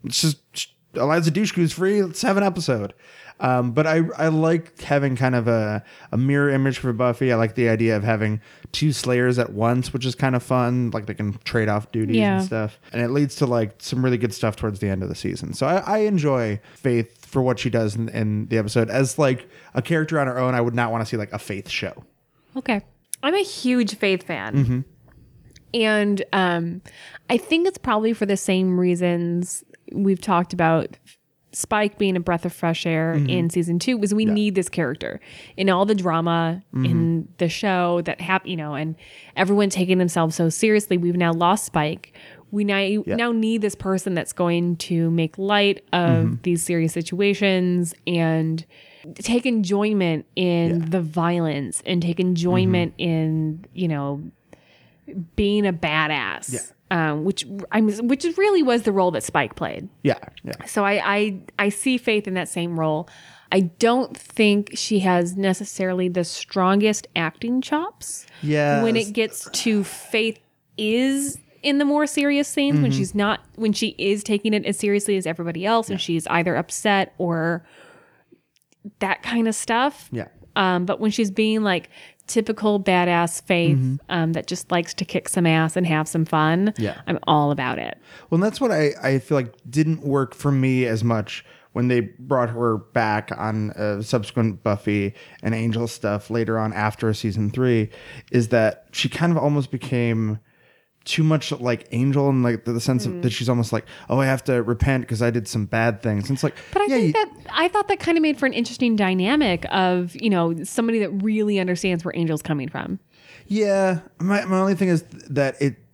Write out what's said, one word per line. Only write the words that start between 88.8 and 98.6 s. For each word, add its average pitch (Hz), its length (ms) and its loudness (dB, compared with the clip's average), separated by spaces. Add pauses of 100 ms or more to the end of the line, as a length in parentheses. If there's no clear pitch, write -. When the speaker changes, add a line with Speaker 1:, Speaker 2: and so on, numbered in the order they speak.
Speaker 1:
I 135 160 2
feel 147 180 -2
like 123 180 -2 (140)
didn't 156 340 0
work 139 320 0
for 143 180 0
me 131 340 2
as 110 160 0
much 113 420 -2 (280)
when 123 160 0
they 123 120 4
brought 123 500 -2
her 117 280 0
back 107 580 -2
on, 107 360 -2
uh, 104 300 -4
subsequent 110 600 -2
Buffy 104 520 0 (280)
and 113 120 -2
Angel 113 320 -2
stuff 104 440 -4
later 113 280 0
on 110 140 -2
after 107 420 0
season 104 360 -2
three, 120 400 2 (420)
is 120 160 4
that 110 440 2